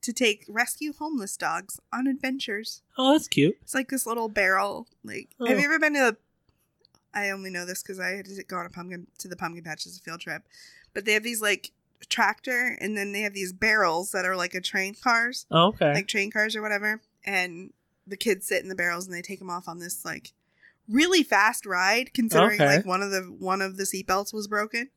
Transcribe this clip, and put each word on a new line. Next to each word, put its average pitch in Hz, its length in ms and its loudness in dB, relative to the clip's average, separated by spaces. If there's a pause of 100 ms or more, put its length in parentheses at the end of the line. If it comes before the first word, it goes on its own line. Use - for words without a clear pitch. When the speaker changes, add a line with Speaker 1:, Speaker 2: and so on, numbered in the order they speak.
Speaker 1:
to 240 100 -4
take 220 360 2
rescue 240 440 -4
homeless 285 440 -6
dogs 170 420 -4 (140)
on 254 140 -2
adventures. 262 760 -4 (140)
Speaker 2:
Oh, 262 160 6
that's 311 160 4
cute. 147 340 4
Speaker 1:
It's - 120 -10
like 262 140 -2
this 262 180 -4
little 226 220 -4
barrel. 202 600 0 (160)
Like, - 340 -12
have 247 180 2
Speaker 2:
Oh. - 40 4
Speaker 1:
you 285 40 4
ever 311 140 2
been 302 160 2
to 285 60 2
the, 226 160 4 (1000)
I 202 160 -2
only 190 200 -8
know 175 140 -6
this 180 180 -10
'cause 190 180 -12
I 180 160 -4
had 190 100 -12
to 190 180 -14
go 185 120 -10
on 175 100 -6
a 175 40 -18
pumpkin, 175 360 -14 (120)
to 190 100 -14
the 175 80 -12
pumpkin 170 280 -8
patch 156 220 -10
as 180 100 -18
a - 40 -20
field 170 200 -12
trip. 160 220 -8 (500)
But 202 120 -8
they 214 80 2
have 214 100 2
these, 233 180 -4
like, 208 300 0 (380)
tractor, 240 720 0
and 214 160 -4
then 202 160 -4
they 202 100 -4
have 202 120 -4
these 185 180 -6
barrels 190 600 2
that 185 120 -2
are 185 120 0
like 180 180 -4
a 185 60 -4
train 190 340 -4
cars. 240 560 0
Speaker 2:
Oh, 165 180 8
okay. 160 260 2
Speaker 1:
Like 190 140 -2
train 202 220 -2
cars 214 260 0
or 214 60 -6
whatever. 214 380 -2 (240)
And 180 480 -4 (340)
the 190 100 -12
kids 196 300 0
sit 190 160 0
in - 60 -10
the 190 60 -6
barrels 175 320 -2
and 185 80 -10
they 175 80 -6
take 190 180 -12
'em 185 100 -12
off 175 180 -8
on 170 100 -10
this, 175 260 -10
like, - 280 -10 (560)
really 311 340 6
fast 214 440 2
ride, 196 480 2
considering 214 460 6
Speaker 2:
Okay. 143 160 8
Speaker 1:
like, 196 100 2
one 185 160 0
of 202 80 -2
the, 190 140 -2
one 185 360 -2
of 190 160 -4
the 196 60 -6
seatbelts 190 500 -2
was 208 160 -6
broken. 214 480 -2